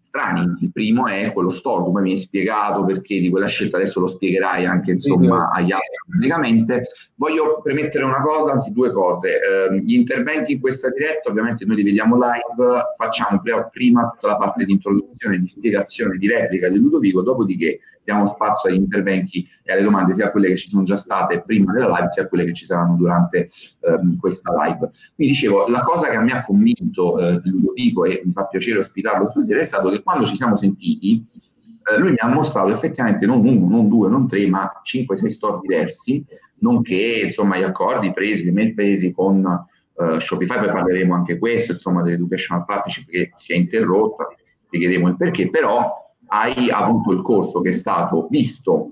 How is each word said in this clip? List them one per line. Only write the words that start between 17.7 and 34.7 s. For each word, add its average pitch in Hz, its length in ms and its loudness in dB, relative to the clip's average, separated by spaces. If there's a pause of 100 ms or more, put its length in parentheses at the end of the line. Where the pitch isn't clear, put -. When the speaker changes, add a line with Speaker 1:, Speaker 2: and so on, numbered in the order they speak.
Speaker 1:
diamo 104 180 2
spazio 104 440 -2
agli 90 60 2
interventi 95 720 -2 (160)
e - 80 -10
alle 98 120 2
domande, 95 320 2
sia 101 160 0
quelle 98 180 2
che 92 80 2
ci 90 140 -10
sono 98 120 2
già 95 140 0
state 90 480 -4
prima 98 300 2
della 120 140 2
live, 87 220 0
sia 92 160 -4
quelle 87 200 0
che 85 80 -4
ci - 100 -14
saranno 87 320 0
durante, 87 540 2 (300)
ehm, 85 380 2
questa 90 320 -4 (140)
live. 82 260 -4 (240)
Quindi 139 200 2
dicevo, 101 320 2
la 123 160 0
cosa 165 260 0
che 113 80 0
a 110 60 0
me 123 100 2
ha 123 100 -4
convinto, 98 760 2
eh, 87 260 2
Ludovico, 95 600 0
e 92 180 -2
mi 92 80 0
fa 98 140 -2
piacere 98 320 -2
ospitarlo 98 500 -2
stasera, 107 320 0
è 160 40 0
stato 95 260 -2
che 104 120 -2
quando - 220 0
ci - 120 -4
siamo 113 200 0
sentiti, 110 680 0 (680)
eh, 107 60 2
lui 170 140 2
mi 127 80 2
ha 117 80 0
mostrato 123 440 0
effettivamente 113 540 0
non 117 200 4
uno, 104 220 4
non 107 200 4
due, 104 200 4
non 127 180 2
tre, 98 200 0
ma 95 380 -2